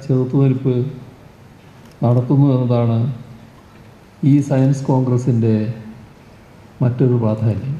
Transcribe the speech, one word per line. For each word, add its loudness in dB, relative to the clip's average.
ചെറുത്തുനിൽപ്പ് 0
നടത്തുന്നു 2
എന്നതാണ് 0
ഈ 6
സയൻസ് 0
കോൺഗ്രസിൻ്റെ 0
മറ്റൊരു 2
പ്രാധാന്യം. -2